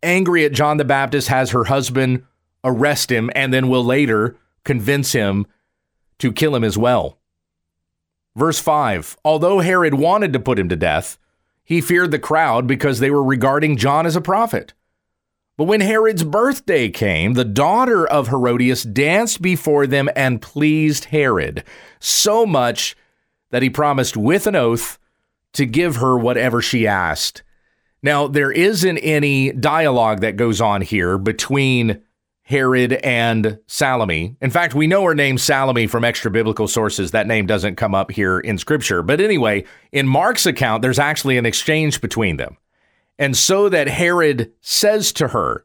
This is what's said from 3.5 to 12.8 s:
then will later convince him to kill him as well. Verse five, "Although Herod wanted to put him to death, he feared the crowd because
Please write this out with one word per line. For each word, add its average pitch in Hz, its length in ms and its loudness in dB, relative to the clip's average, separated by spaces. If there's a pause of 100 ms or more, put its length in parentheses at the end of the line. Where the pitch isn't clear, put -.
then 131 140 2
will 127 160 2
later 120 540 0 (260)
convince 135 480 -2
him 101 340 0 (720)
to 123 120 0
kill 147 240 0
him 117 80 0
as 104 140 0
well. 117 420 0 (1160)
Verse 151 240 0
five, 127 640 -2
"Although 160 360 2
Herod 175 340 2
wanted 165 400 2
to 131 60 0
put 117 180 0
him 90 120 0
to 90 60 0
death, 80 440 -2 (440)
he 165 180 0
feared 175 280 0
the 147 100 -2
crowd 135 460 0
because 131 340 -2